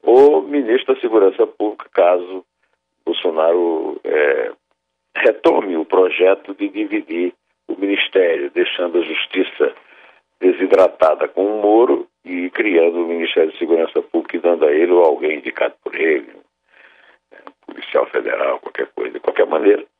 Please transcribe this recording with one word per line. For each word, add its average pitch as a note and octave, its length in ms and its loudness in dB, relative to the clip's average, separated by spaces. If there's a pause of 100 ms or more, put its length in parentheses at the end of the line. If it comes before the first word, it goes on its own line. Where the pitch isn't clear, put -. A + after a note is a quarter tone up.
ou C#3+ 380 6
ministro C3 540 -2
da - 80 -4
Segurança G#2+ 440 2
Pública, - 460 -8
caso F2+ 500 0 (640)
Bolsonaro, E2 960 -2
é, C#2 480 -2 (640)
retome G#2+ 600 0
o D#2+ 80 -4
projeto F#2 720 0
de G2+ 140 -6
dividir F#2+ 640 -6 (360)
o F2 120 -8
ministério, F2+ 680 -2
deixando F2 480 -4
a E2+ 40 0
Justiça D#2 680 -4 (680)
desidratada F2 880 4
com F#2+ 180 -2
o G#2+ 160 -2
Moro A2 460 4 (160)
e F2+ 260 -8
criando E2+ 540 0
o - 20 -4
Ministério E2 460 -2
de - 60 -18
Segurança E2 440 -2
Pública - 340 -6
e E2 40 -6
dando E2 240 0
a D2 80 4
ele E2+ 180 0
ou F2 140 4
alguém D2+ 340 0
indicado - 360 -8 (100)
por - 100 -10
ele, C#2 380 -2 (1000)
é, - 40 -20 (120)
um - 240 -20
policial - 340 -4
federal, - 520 -4
qualquer - 300 -10
coisa. - 240 -10
De - 80 -14
qualquer - 260 0
maneira E2 400 0 (140)